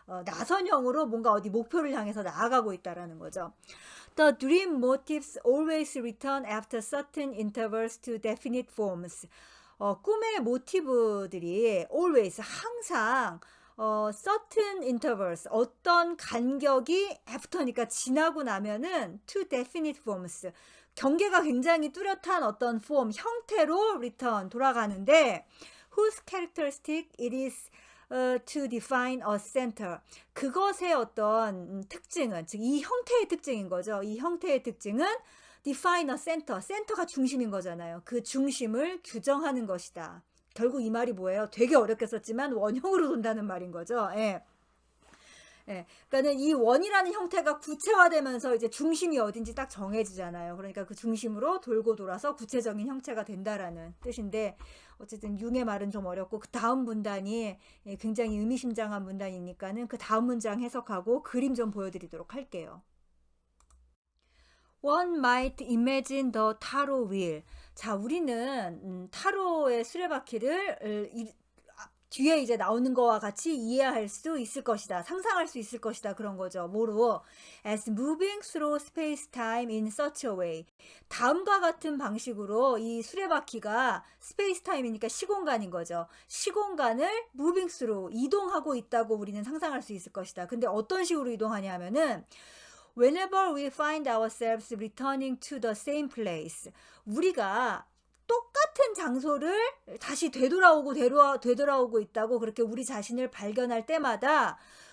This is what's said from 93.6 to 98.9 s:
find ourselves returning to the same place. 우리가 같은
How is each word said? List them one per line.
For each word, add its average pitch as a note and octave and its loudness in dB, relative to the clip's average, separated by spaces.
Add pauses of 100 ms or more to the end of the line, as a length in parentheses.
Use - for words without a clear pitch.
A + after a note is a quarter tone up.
find D4+ -2
ourselves A3+ 0
returning C4 -4
to C#4 -10
the G#3+ 0
same D4 -2
place. E3+ -6 (340)
우리가 A3+ 0 (840)
같은 A#4 4